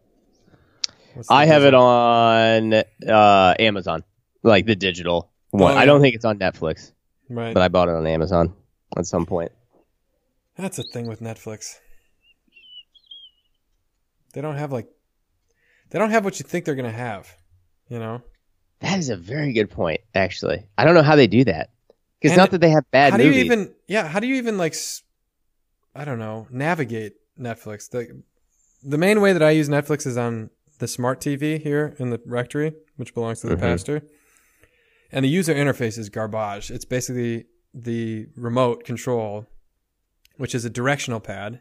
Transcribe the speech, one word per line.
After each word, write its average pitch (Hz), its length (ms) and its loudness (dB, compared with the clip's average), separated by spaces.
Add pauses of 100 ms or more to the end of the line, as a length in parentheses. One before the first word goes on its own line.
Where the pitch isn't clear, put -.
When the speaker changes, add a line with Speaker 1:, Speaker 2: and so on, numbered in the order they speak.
(1160)
Speaker 1:
What's 123 140 -14
the 120 60 6
Speaker 2:
I 147 120 6
have 151 160 6
it 139 40 6
Speaker 1:
digital? 131 160 8
Speaker 2:
on, 113 920 4 (340)
uh, 101 500 6
Amazon, 90 460 -2 (400)
like, 104 220 6
the 110 100 2
digital 87 540 -4 (200)
one. 95 220 4
Speaker 1:
Oh, 135 40 0
Speaker 2:
I 110 40 4
Speaker 1:
yeah. 120 60 6
Speaker 2:
don't 143 140 8
think 135 160 4
it's 113 80 -10
on 107 160 -2
Netflix, 82 500 -4 (380)
Speaker 1:
Right. 117 260 -8
Speaker 2:
but 92 80 4
I 90 60 4
bought 87 200 2
it 85 60 -2
on 80 120 -4
Amazon 82 460 0 (440)
at 87 100 -4
some 87 200 -4
point. 87 260 -8 (1040)
Speaker 1:
That's 185 200 -10
the 127 60 -10
thing 120 240 -12
with 110 140 -14
Netflix. 110 560 -16 (2500)
They - 60 -14
don't 151 160 -10
have, 147 160 -8
like, 117 160 -10 (1000)
they 156 80 -6
don't 214 120 -2
have 220 140 0
what 190 140 -6
you 143 60 -12
think 175 200 -8
they're 151 100 -4
gonna 127 160 -6
have, 110 420 -12 (560)
you 120 100 -12
know? 113 240 -12 (580)
Speaker 2:
That 180 180 -4
is 151 100 -6
a 110 80 -6
very 131 360 -8
good 107 180 -2
point, 85 300 -4 (140)
actually. 95 500 -4 (120)
I 120 80 2
don't 165 100 6
know 165 80 8
how 151 140 6
they 135 100 8
do 110 180 2
that. 78 260 -4 (520)
'Cause 143 100 2
Speaker 1:
And 143 60 6
Speaker 2:
not 185 120 6
that 185 100 -2
they 160 100 6
have 156 200 2
bad 147 220 6
Speaker 1:
how 202 60 2
do 247 60 4
you 302 60 6
Speaker 2:
movies. 262 140 2
Speaker 1:
even, 214 300 -2 (140)
yeah, 190 200 -4
how 175 120 -4
do 233 60 -4
you 262 100 -2
even, 233 220 -6
like, 165 140 -4
s-, - 300 -12 (920)
I 143 100 -14
don't 131 140 -8
know, 110 320 -12
navigate 123 640 -6 (240)
Netflix? 110 500 -14
The, 123 340 -12 (600)
the 143 160 -6
main 202 220 2
way 196 120 4
that 170 100 2
I 156 80 6
use 156 180 2
Netflix 143 380 -4
is 123 120 -6
on 117 320 -6 (280)
the 120 100 -8
smart 127 340 -6
T 147 140 -4
V 151 220 -4
here 147 400 -4
in 123 120 -6
the 117 160 -6
rectory, 147 480 -6 (220)
which - 180 -14
belongs 113 260 -6
to - 60 -12
the 117 80 -2
Speaker 2:
Mm-hmm. - 100 -4
Speaker 1:
pastor. 147 380 -4 (1080)
And 135 140 -4
the 135 40 0
user 160 260 0
interface 131 440 -4
is 107 120 -12
garbage. 107 600 -8
It's 127 140 -14
basically 120 640 -6 (260)
the 113 540 -10 (100)
remote 120 480 -4
control, 110 640 -8 (920)
which 131 180 -10
is 117 100 -6
a 117 60 -8
directional 123 500 -6
pad. 104 400 -14